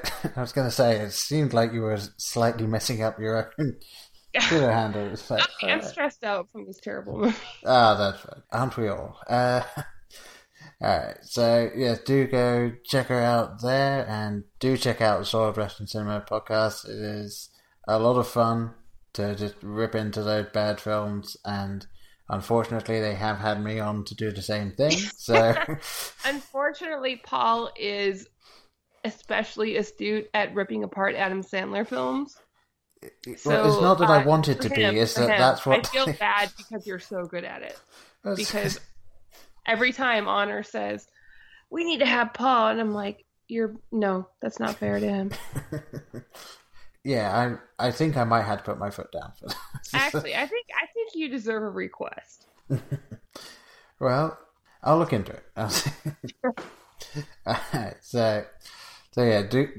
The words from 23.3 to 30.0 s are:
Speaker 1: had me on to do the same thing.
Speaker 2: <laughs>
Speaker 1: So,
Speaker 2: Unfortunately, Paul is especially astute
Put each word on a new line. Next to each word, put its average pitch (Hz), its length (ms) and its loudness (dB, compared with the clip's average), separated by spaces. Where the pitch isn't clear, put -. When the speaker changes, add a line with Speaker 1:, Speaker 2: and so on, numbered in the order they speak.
Speaker 1:
had 104 240 -2
me 107 160 -4
on 107 280 -4
to - 100 -12
do 107 160 -4
the 98 100 -8
same 104 300 -4
thing. 156 320 2
Speaker 2:
<laughs> - 120 -10
Speaker 1:
So, 113 380 4
Speaker 2:
Unfortunately, 277 1000 -4
Paul 233 540 0
is 202 480 -2
especially 214 680 -2
astute 214 560 -2